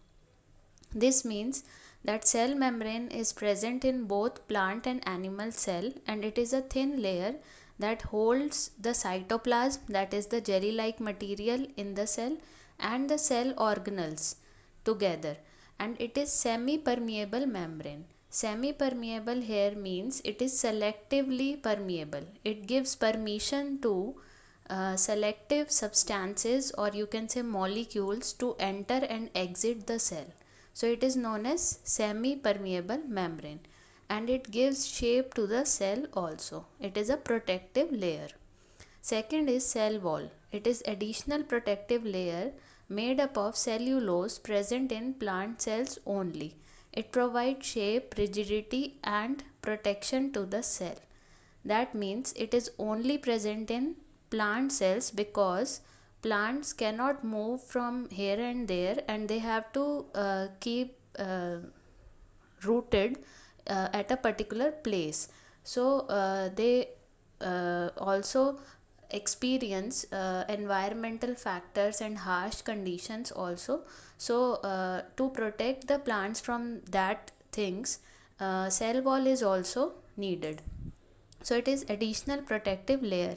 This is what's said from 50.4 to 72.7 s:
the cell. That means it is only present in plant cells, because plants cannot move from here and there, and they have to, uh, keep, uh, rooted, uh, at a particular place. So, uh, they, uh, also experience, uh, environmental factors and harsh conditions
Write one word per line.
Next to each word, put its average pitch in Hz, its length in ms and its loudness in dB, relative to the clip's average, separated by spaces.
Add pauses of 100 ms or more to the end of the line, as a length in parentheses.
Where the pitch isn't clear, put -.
the 196 200 -2
cell. - 320 -6 (680)
That 226 300 0
means 208 420 -2
it 220 200 0
is 240 240 2
only 226 400 2
present 214 500 0
in 254 260 0 (360)
plant 220 400 2
cells, 190 400 2
because 208 680 0 (420)
plants 220 500 0
cannot 240 500 0
move 220 400 -2
from 240 460 -2
here 196 300 0
and 240 280 -2
there, 185 400 2
and 214 220 0
they 220 80 2
have 220 360 0
to, 285 320 0 (100)
uh, 196 320 2 (120)
keep, 247 380 -2 (220)
uh, 180 380 -2 (1080)
rooted, 226 560 4 (480)
uh, 190 260 2
at 208 160 0
a 262 80 4
particular 220 540 0
place. 190 560 -2 (360)
So, 262 440 2
uh, 190 480 2
they, 240 340 4 (500)
uh, 175 580 0
also 262 600 2 (520)
experience, 220 1000 -2
uh, 185 380 -2
environmental 214 840 -2
factors 202 640 -2
and 214 160 -4
harsh 185 440 -2
conditions 214 680 -4